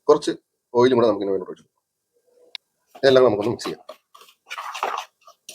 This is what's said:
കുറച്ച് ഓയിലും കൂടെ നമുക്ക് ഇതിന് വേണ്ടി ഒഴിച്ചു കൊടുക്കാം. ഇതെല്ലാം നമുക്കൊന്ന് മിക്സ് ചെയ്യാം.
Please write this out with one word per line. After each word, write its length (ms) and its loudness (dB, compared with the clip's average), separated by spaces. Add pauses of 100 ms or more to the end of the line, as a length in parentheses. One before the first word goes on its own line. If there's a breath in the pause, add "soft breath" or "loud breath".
കുറച്ച് 240 2 (460)
ഓയിലും 200 4
കൂടെ 120 4
നമുക്ക് 160 -2
ഇതിന് 100 -2
വേണ്ടി 160 -8
ഒഴിച്ചു 120 -20
കൊടുക്കാം. 200 -20 (1200)
ഇതെല്ലാം 260 6
നമുക്കൊന്ന് 260 -2
മിക്സ് 140 -12
ചെയ്യാം. 160 -12 (1700)